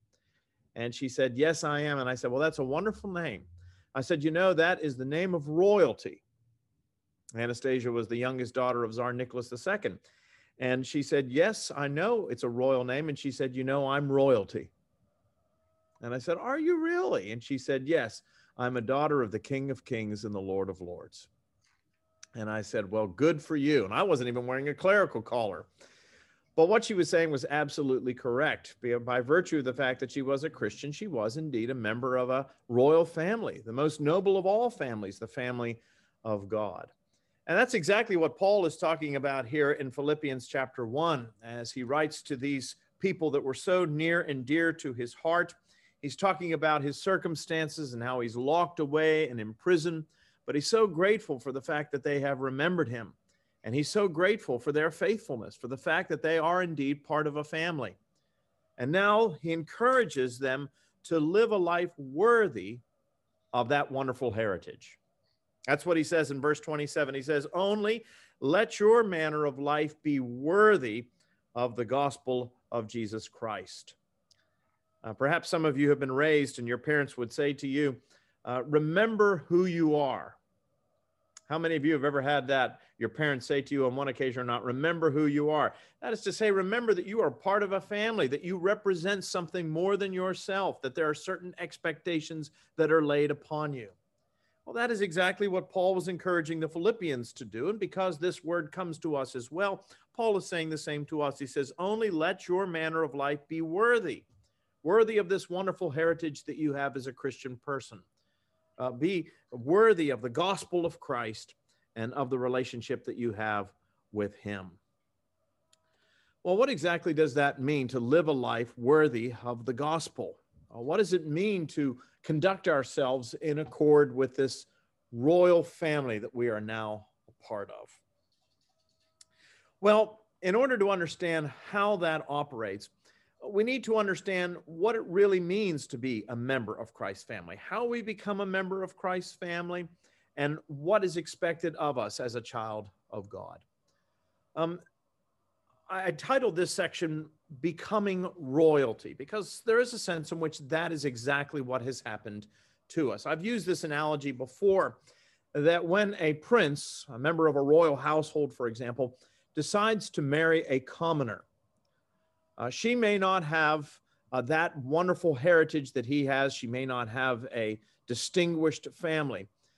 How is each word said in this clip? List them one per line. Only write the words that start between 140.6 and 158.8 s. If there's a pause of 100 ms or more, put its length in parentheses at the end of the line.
what
is
expected
of
us
as
a
child (200)
of
God. (1000)
Um, (1080)
I,
I
titled
this
section (320)
Becoming
Royalty,
because
there
is
a
sense
in
which
that
is
exactly
what
has
happened (440)
to
us.
I've
used
this
analogy
before, (540)
that
when
a
prince,
a
member
of
a
royal
household,
for
example, (380)